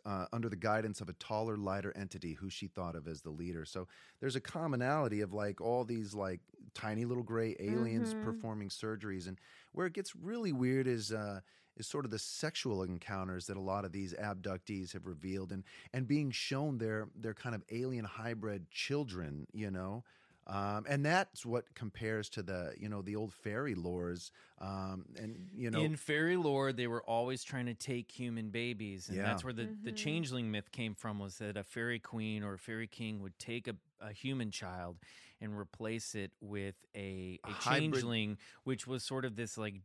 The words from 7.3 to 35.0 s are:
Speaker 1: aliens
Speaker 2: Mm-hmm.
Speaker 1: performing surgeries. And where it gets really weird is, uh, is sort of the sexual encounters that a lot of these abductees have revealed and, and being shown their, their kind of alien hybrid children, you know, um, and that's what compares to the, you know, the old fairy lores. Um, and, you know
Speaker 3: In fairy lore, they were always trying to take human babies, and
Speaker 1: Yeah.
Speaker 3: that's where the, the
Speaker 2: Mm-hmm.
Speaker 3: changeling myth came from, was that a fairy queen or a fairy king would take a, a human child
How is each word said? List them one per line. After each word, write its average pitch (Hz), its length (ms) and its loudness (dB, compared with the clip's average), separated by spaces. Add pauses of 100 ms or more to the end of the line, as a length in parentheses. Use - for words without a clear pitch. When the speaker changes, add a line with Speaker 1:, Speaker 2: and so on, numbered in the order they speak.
Speaker 1:
aliens 120 540 4
Speaker 2:
Mm-hmm. 214 120 -2
Speaker 1:
performing 110 440 -2
surgeries. 98 580 -2
And 95 120 -4 (320)
where 180 160 2
it 170 60 -2
gets 196 220 -4
really 214 360 0
weird 127 360 6
is, 113 240 2
uh, 104 280 0 (380)
is 113 100 -6
sort 143 180 0
of 107 60 -4
the 107 80 0
sexual 117 640 0
encounters 92 640 -2
that 98 100 -4
a 95 40 -2
lot 95 240 0
of 87 60 -4
these 95 220 -4
abductees 95 800 -2
have 95 140 -8
revealed 92 440 -2
and, 95 120 -4 (300)
and 127 140 0
being 143 240 4
shown 139 480 0
their, 110 360 2
their 113 180 -2
kind 117 220 -4
of 95 160 -4
alien 120 340 0
hybrid 107 640 -2
children, 90 840 0
you 104 180 -2
know, 95 320 -2 (440)
um, 101 420 2
and 143 160 6
that's 175 400 4
what 117 300 0
compares 110 540 -2
to 107 120 -4
the, 90 360 -2
you 104 120 -4
know, 101 140 -2
the 104 120 -2
old 107 160 -2
fairy 110 440 -2
lores. 87 560 0 (280)
Um, 95 460 -4 (100)
and, 117 400 -6
you 120 140 0
know 123 120 4
Speaker 3:
In 156 140 4
fairy 160 400 4
lore, 139 380 6
they 120 140 0
were 117 160 0
always 120 400 2
trying 123 240 -2
to 117 80 0
take 120 360 -2
human 113 380 -2
babies, 104 580 -2
and 92 100 0
Speaker 1:
Yeah. 98 60 4
Speaker 3:
that's 101 200 4
where 82 100 -4
the, 113 120 0
the 117 260 -4
Speaker 2:
Mm-hmm. 113 40 -6
Speaker 3:
changeling 127 560 0
myth 104 200 -2
came 110 240 -2
from, 104 240 -4
was 98 180 -6
that 104 200 -2
a 101 60 0
fairy 117 360 0
queen 110 440 -2
or 98 120 -2
a 92 40 -10
fairy 113 280 -4
king 107 340 -4
would 95 160 -8
take 117 300 -4
a, 107 80 -2 (240)
a 107 120 -8
human 127 380 0
child 90 480 -4 (420)